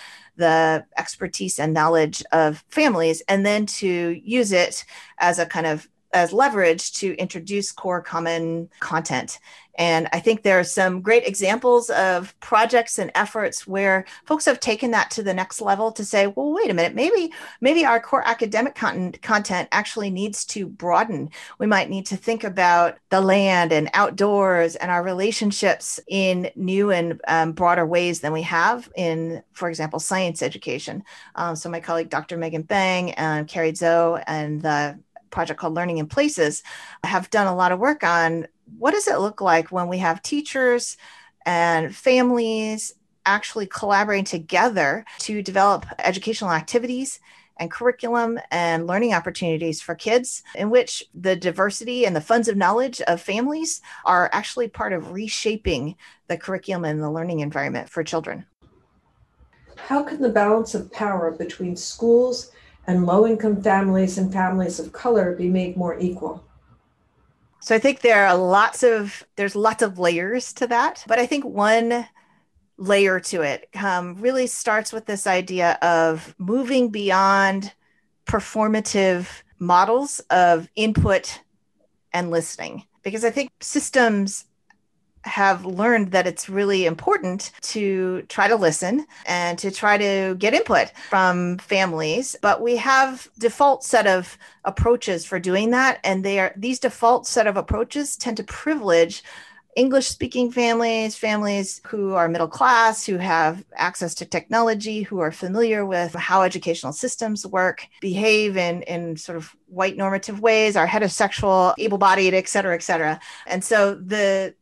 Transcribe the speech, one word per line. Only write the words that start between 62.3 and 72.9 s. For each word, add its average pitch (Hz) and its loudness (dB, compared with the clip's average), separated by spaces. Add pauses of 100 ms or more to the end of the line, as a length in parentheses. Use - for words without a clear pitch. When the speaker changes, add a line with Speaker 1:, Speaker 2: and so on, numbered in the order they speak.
Speaker 2:
and 180 2
low-income 214 2
families 190 2
and 185 0
families 185 -2
of 156 -12
color 190 2
be 180 -2
made 185 0
more 175 -4
equal? 180 -6 (1200)
Speaker 1:
So 226 0
I 220 4
think 269 2
there 214 6
are 180 6
lots 190 4
of, 220 0 (100)
there's 202 -4
lots 214 2
of 185 -4
layers 180 -2
to 359 -4
that, 240 0
but 226 4
I 240 2
think 285 -4
one 233 2 (720)
layer 190 4